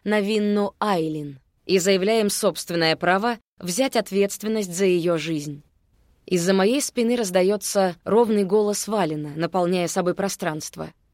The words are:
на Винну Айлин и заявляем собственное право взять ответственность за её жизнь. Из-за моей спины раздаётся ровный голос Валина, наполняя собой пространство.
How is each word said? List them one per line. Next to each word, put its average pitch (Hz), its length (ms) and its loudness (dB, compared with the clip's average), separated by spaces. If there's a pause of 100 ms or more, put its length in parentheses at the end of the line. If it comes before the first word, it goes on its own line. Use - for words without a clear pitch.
на 214 160 0
Винну 208 580 0
Айлин 156 640 -2 (260)
и 190 140 4
заявляем 202 500 2
собственное 165 680 0
право 196 400 0 (220)
взять 185 360 -2
ответственность 196 800 -2
за 190 80 0
её 175 340 2
жизнь. 147 460 -6 (600)
Из-за 180 280 2
моей 208 280 2
спины 240 340 0
раздаётся 190 880 0
ровный 208 400 2
голос 208 460 0
Валина, 156 480 -2
наполняя 175 500 0
собой 180 260 -2
пространство. 170 800 -6 (220)